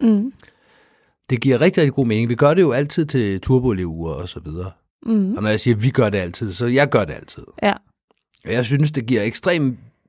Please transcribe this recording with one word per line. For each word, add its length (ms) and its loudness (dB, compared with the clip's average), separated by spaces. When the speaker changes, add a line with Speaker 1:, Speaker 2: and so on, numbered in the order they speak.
Speaker 1:
Mm. 320 2
Speaker 2:
Det 120 0
giver 200 2
rigtig, 200 2
rigtig 120 2
god 120 0
mening. 240 0
Vi 60 -2
gør 180 4
det 80 4
jo 100 4
altid 340 -2
til 360 -2
turboelevure 720 0
og 140 -10
så 100 -14
videre. 320 -10
Speaker 1:
Mm. 300 0
Speaker 2:
Og 80 -4
når 60 0
jeg 100 2
siger, 160 2
"vi 140 0
gør 200 2
det 80 -2
altid", 360 -6
så 120 -6
jeg 240 2
gør 160 2
det 80 -8
altid. 300 -18
Speaker 1:
Ja. 100 2
Speaker 2:
Og 80 -6
jeg 120 0
synes, 260 2
det 140 -6
giver 180 0
ekstrem 540 -2